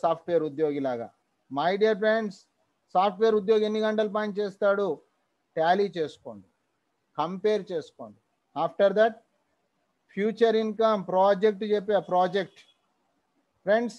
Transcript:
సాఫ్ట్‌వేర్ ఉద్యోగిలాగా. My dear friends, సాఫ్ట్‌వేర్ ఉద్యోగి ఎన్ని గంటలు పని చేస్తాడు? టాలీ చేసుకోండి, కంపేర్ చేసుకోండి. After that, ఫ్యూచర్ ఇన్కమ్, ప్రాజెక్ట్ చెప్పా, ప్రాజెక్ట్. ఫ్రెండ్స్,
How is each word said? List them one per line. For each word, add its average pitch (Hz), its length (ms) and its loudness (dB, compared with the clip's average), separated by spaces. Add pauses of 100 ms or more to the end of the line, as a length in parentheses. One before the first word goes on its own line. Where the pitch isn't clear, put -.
సాఫ్ట్‌వేర్ 165 480 0
ఉద్యోగిలాగా. 135 580 -2 (500)
My 165 220 0
dear 214 220 2
friends, 220 320 0 (600)
సాఫ్ట్‌వేర్ 202 460 2
ఉద్యోగి 214 280 2
ఎన్ని 214 200 -2
గంటలు 214 300 0
పని 214 220 -4
చేస్తాడు? 202 480 -2 (720)
టాలీ 180 280 2 (100)
చేసుకోండి, 113 500 -10 (720)
కంపేర్ 190 520 -2
చేసుకోండి. 131 480 -12 (460)
After 196 240 2 (100)
that, 220 160 4 (1000)
ఫ్యూచర్ 220 500 2
ఇన్కమ్, 220 480 0
ప్రాజెక్ట్ 196 640 2
చెప్పా, 202 260 0 (120)
ప్రాజెక్ట్. 180 500 0 (1040)
ఫ్రెండ్స్, 226 340 0